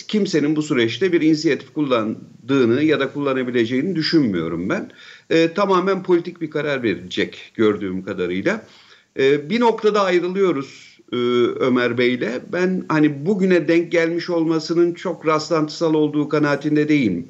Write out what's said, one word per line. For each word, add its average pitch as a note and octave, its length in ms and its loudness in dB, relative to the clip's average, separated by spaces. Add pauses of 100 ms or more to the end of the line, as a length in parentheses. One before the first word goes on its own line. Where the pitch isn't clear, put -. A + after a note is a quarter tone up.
kimsenin D#3 480 0
bu D3+ 60 0
süreçte C#3+ 500 0
bir E3+ 80 2
inisiyatif D3+ 540 0
kullandığını B2+ 1080 0
ya D3+ 180 2
da C3+ 120 -2
kullanabileceğini C3 840 -2
düşünmüyorum F#2+ 720 0
ben. F#3 220 -6 (400)
Ee, E3 240 2
tamamen F#3+ 480 0
politik F3 380 -2
bir D#3 100 -8
karar D3 320 -4
verilecek F#2 720 -4
gördüğüm F#2+ 500 0
kadarıyla. G#2 600 -4 (520)
Ee, C#3+ 320 2
bir A3+ 100 0
noktada G#3+ 400 2
ayrılıyoruz, F3+ 1000 -2 (140)
e, A#2+ 40 -4 (440)
Ömer B2 380 2
Bey'le. B2+ 420 0 (120)
Ben F#3 360 0
hani D3+ 380 0
bugüne F#3 420 2
denk E3 240 2
gelmiş E3+ 380 0
olmasının E3 640 0
çok E3+ 320 -6
rastlantısal D#3 680 0
olduğu D3+ 340 0
kanaatinde D3 600 0
değilim. A2 420 0